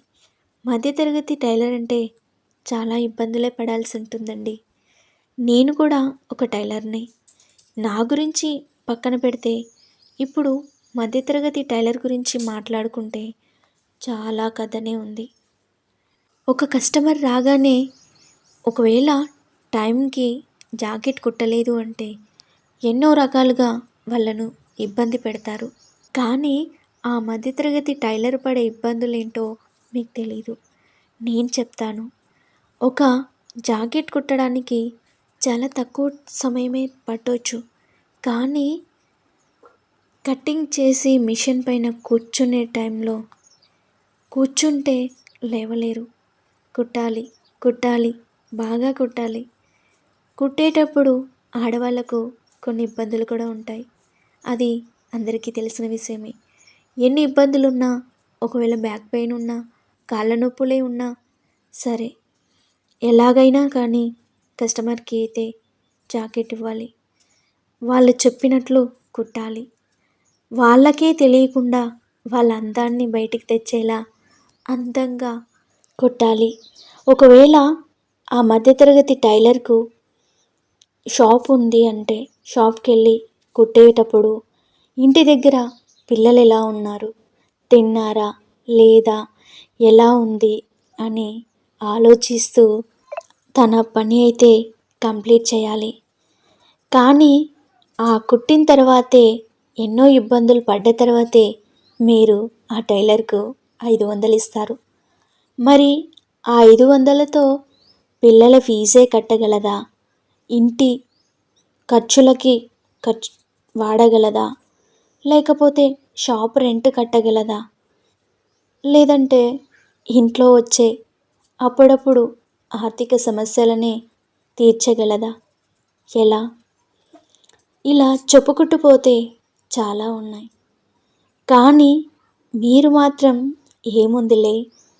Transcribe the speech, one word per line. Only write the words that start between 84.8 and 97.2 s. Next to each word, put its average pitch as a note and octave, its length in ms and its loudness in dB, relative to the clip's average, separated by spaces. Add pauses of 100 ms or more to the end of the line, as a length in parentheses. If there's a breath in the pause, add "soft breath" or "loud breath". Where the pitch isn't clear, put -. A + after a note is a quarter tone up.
ఇంటి C4+ 260 6
దగ్గర C4 460 2 (420)
పిల్లలు A#3+ 280 4
ఎలా A3 240 4
ఉన్నారు, G#3+ 500 -10 (580)
తిన్నారా A3 640 2 (360)
లేదా, A3+ 580 4 (540 soft breath)
ఎలా A#3 340 6
ఉంది A3 480 -2 (360)
అని A3 460 -10 (380)
ఆలోచిస్తూ A3+ 1000 2 (460)
తన A3+ 520 0
పని A3+ 420 0
అయితే A#3 380 6 (420)
కంప్లీట్ A3+ 500 0
చేయాలి. A3 440 -6 (960)
కానీ C#4+ 560 4 (500)